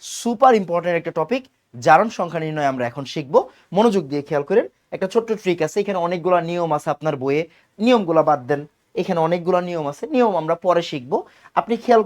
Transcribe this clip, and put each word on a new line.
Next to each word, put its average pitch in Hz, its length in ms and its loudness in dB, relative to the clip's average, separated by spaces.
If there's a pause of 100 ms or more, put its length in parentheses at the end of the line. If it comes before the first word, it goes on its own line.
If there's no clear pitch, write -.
সুপার 240 540 2
ইম্পর্টেন্ট 175 460 0
একটা 160 200 -8
টপিক। 247 220 -2 (360)
জারণ 160 300 4
সংখ্যা 170 320 -6
নির্ণয় 156 320 -2
আমরা 123 140 -4
এখন 135 180 -8
শিখব। 143 300 -8 (380)
মনোযোগ 196 380 4
দিয়ে 143 120 -4
খেয়াল 143 280 -2
করেন, 240 160 2 (280)
একটা 190 140 -4
ছোট্ট 226 200 0 (140)
ট্রিক 175 200 -2
আছে। 156 180 -2
এখানে 196 180 -2
অনেকগুলা 175 420 0
নিয়ম 170 320 -4
আছে 147 180 -4
আপনার 147 260 -4
বইয়ে, 139 260 -2 (360)
নিয়মগুলা 196 440 4
বাদ 147 240 2
দেন। 147 200 -2 (280)
এখানে 175 260 -2
অনেকগুলা 175 480 0
নিয়ম 165 240 -4
আছে, - 140 -10
নিয়ম 240 300 2
আমরা 160 180 0
পরে 170 360 0
শিখব। 135 220 -8 (420)
আপনি 214 200 0 (100)
খেয়াল 233 220 6